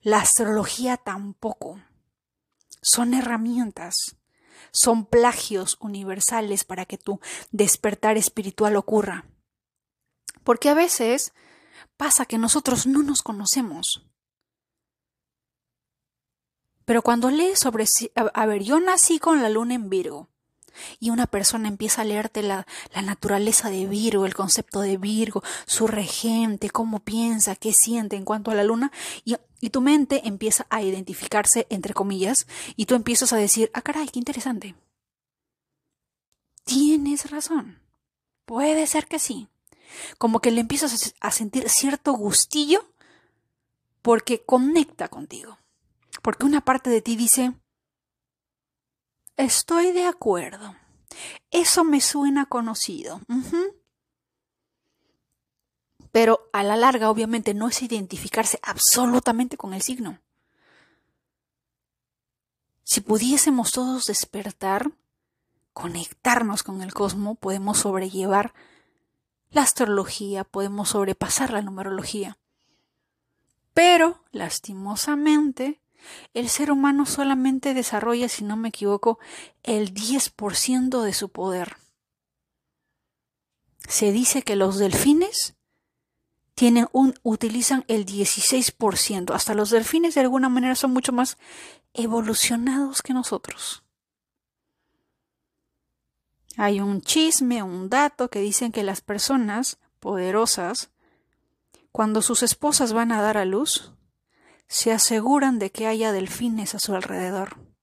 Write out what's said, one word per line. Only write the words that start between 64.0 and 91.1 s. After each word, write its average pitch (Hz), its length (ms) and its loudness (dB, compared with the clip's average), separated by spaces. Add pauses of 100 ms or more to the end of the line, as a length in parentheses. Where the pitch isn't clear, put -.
despertar, 202 840 -4 (800)
conectarnos 202 920 -2
con 190 180 -10
el 190 100 -12
cosmos, 202 460 -4
podemos 196 400 -2
sobrellevar 190 720 0 (1000)
la 202 120 4
astrología, 202 800 -2
podemos 202 480 -6
sobrepasar 196 600 -2
la 208 100 -2
numerología. 196 760 -8 (1300)
Pero, 339 600 6
lastimosamente, 262 1500 0 (520)
el 240 160 -4
ser 294 220 0
humano 277 360 4
solamente 269 680 2
desarrolla, 240 540 0
si - 160 -6
no 208 120 -4
me 226 120 -4
equivoco, 202 500 0 (440)
el 214 300 -2
diez 220 380 -2
por 202 240 -6
ciento 254 480 0
de 208 100 0
su 196 180 -4
poder. 180 460 -6 (2000)
Se 208 240 2
dice 247 300 0
que 208 140 -2
los 190 220 2
delfines 294 800 2 (1000)
tienen 233 380 6
un, 262 300 4
utilizan 233 640 0
el 214 160 0
dieciséis 202 640 0
por 202 260 0
ciento. 185 380 -2
Hasta 208 200 -2
los 208 160 0
delfines 311 440 2
de 294 60 4
alguna 262 280 2
manera 254 260 2
son 262 180 0
mucho 254 200 0